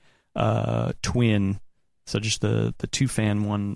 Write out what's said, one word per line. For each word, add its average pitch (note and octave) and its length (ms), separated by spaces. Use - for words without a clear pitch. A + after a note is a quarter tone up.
uh, - 680
twin, G#2 580
so A2+ 120
just A2 200
the, A2 380
the - 100
two-fan G#2+ 560
one, G2+ 320